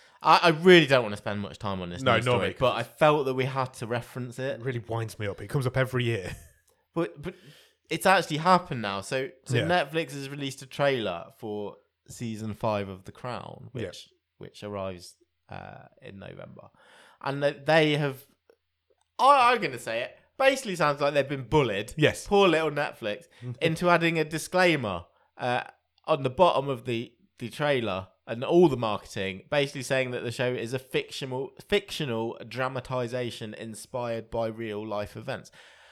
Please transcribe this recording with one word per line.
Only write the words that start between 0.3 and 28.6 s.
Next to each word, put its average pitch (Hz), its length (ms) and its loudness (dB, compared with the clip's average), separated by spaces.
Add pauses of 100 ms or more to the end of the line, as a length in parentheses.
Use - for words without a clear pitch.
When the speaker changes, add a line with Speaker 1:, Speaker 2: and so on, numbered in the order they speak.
Speaker 1:
I 175 60 8
really 165 380 10
don't 127 160 6
wanna 104 140 -6
spend 104 240 -6
much - 180 -10
time 98 220 -4
on 87 80 -6
this 87 140 -8
Speaker 2:
No, 127 120 4
Speaker 1:
news 117 100 2
Speaker 2:
nor 123 100 2
Speaker 1:
story, 92 140 0
Speaker 2:
me, 92 40 -6
'cause - 60 -12
Speaker 1:
but 120 160 2
I 117 80 -4
felt 151 420 2
that 131 80 0
we 127 120 -2
had 131 300 -4
to 117 120 -10
reference 120 520 -8
it. 131 200 -6
Speaker 2:
It 113 40 -14
really 120 160 -4
winds 113 400 -6
me 107 80 -6
up. 95 140 -8
It 104 60 -14
comes 135 200 -2
up - 100 -4
every 127 280 0
year. 101 300 -4 (260)
<laughs> - 320 -20
Speaker 1:
But, 165 280 -4
but 175 140 -10 (540)
it's 160 160 -2
actually 175 320 4
happened 175 440 2
now. 98 200 -4
So, 131 280 -4 (160)
so 120 120 -2
Speaker 2:
Yeah. 113 60 2
Speaker 1:
Netflix 160 480 -2
has 139 180 -10
released 139 320 -8
a 135 60 -18
trailer 113 680 -2
for 104 400 -8 (300)
season 110 460 -8
five 104 360 -2
of 92 160 -14
The 101 60 -20
Crown, - 640 -14
Speaker 2:
Yeah. 113 140 -6
Speaker 1:
which, - 220 -16 (300)
which - 240 -20
arrives, 95 520 -10 (340)
uh, - 360 -16 (160)
in 98 180 -18
November. - 500 -18 (520)
And 139 200 -6
they, 143 120 2
they 151 440 4
have, 143 280 -4 (960)
I, 254 340 6
I'm 233 80 0
gonna 131 180 -4
say 113 220 -4
it, - 160 -10 (200)
basically 262 380 2
sounds 147 240 2
like 147 140 2
they've 139 160 2
been 135 180 -6
bullied, 113 500 2
Speaker 2:
Yes. 143 300 2
Speaker 1:
poor 202 200 6
little 156 240 4
Netflix, 123 540 -4 (180)
Speaker 2:
<laughs> 123 180 -10
Speaker 1:
into 170 280 0
adding 170 300 4
a 156 60 2
disclaimer, 151 800 0 (320)
uh, 123 260 -2 (420)
on 147 180 0
the 131 60 2
bottom 139 400 4
of 117 160 -6
the, - 280 -6 (260)
the 120 100 -10
trailer 113 580 -2 (200)
and 117 160 -8
all 175 240 6